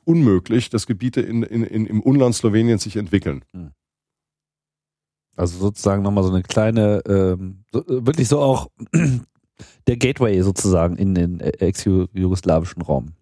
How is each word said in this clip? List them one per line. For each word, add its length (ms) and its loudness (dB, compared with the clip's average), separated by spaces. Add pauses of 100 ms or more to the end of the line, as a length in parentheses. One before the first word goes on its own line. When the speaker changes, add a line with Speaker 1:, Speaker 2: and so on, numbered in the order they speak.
Speaker 1:
unmöglich, 680 2
dass 160 -2
Gebiete 340 -4
in, 220 -4
in, 220 -4
in, 220 -4
im 140 -2
Unland 360 2
Sloweniens 480 2
sich 120 -8
entwickeln. 560 -2
Speaker 2:
Mhm. 180 -16 (1700)
Also 220 -4
sozusagen 440 0
nochmal 220 2
so 60 2
eine 120 0
kleine, 640 0
ähm, 640 -2
so, 160 -4
wirklich 400 0
so 140 2
auch 280 0 (240)
<clears throat> 920 -4
der 120 2
Gateway 420 2
sozusagen 560 2
in 180 0
den, 260 0
äh, 100 -2
ex-jugoslawischen 1300 0
Raum. 420 -4